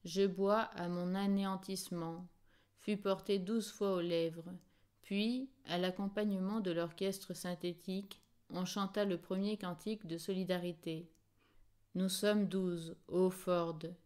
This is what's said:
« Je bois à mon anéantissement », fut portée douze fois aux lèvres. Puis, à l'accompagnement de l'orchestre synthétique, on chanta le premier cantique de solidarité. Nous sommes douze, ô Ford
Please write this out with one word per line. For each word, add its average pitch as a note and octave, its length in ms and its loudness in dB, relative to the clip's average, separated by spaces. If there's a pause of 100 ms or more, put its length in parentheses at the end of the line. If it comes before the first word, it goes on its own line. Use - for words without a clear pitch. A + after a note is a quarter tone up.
« - 0 -
Je F#3+ 200 2
bois G3 360 4
à - 260 -4
mon F3 280 0
anéantissement », F#3+ 1120 -2 (500)
fut G#3+ 160 0
portée G3 440 2
douze G#3 320 0
fois G3 240 2
aux F3+ 60 2
lèvres. E3+ 520 0 (480)
Puis, A#3 480 0 (160)
à F3 120 0
l'accompagnement G3 840 0
de F#3 100 0
l'orchestre E3+ 640 -2
synthétique, F3+ 880 -6 (300)
on F3+ 120 -2
chanta G3 400 0
le F#3 140 2
premier G3 400 -2
cantique G3+ 480 -6
de E3 120 -4
solidarité. F3 920 -2 (840)
Nous F#3 160 2
sommes G#3 380 4
douze, F3 480 0 (120)
ô F#3 220 4
Ford F3 500 0 (260)